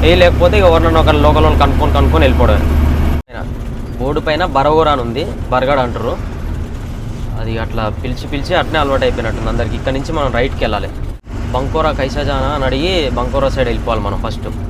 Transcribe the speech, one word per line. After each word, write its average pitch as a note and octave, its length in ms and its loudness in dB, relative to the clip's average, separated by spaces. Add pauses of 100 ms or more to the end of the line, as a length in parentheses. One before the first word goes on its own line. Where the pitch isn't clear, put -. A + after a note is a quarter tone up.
ఏ D#3+ 40 6 (120)
లేకపోతే F3 380 4
ఇక F#3+ 80 4
ఎవరినైనా E3 340 4
ఒక D#3 100 4 (140)
లోకల్ D#3 200 4
వాళ్ళు D3+ 160 4
కనుక్కొని, C#3 340 2
కనుక్కొని C#3+ 300 4
వెళ్ళిపోవడమే. A#2+ 360 4 (1400)
బోర్డు D3 280 -2
పైన D#3+ 180 0 (120)
బరగోర D3+ 380 4
అని C3 120 -2
ఉంది, B2 180 -4 (280)
బరగడ C3 340 2
అంటారు. A#2 280 -4 (1300)
అది A2+ 120 -4 (120)
అట్లా A2+ 200 -4 (180)
పిలిచి B2+ 300 -6
పిలిచి C#3+ 280 -4
అట్నే D3+ 220 -2
అలవాటు C3+ 260 0
అయిపోయినట్టుంది A2+ 440 -2
అందరికి. A#2 280 -2
ఇక్కడ C3+ 180 -4
నుంచి C#3+ 200 -4
మనం C#3 200 0
రైట్కి C3 280 -2
వెళ్ళాలి. G2+ 240 -2 (640)
బంకోరా C#3+ 440 0
కైసా C#3 300 -2
జానా C3+ 280 -2
అని C3+ 120 -2
అడిగి D3 260 0 (240)
బంకోరా C3 380 0
సైడ్ B2 140 0
వెళ్ళిపోవాలి A2 360 -2
మనం G#2+ 180 -2
ఫస్ట్. A2+ 240 -6 (220)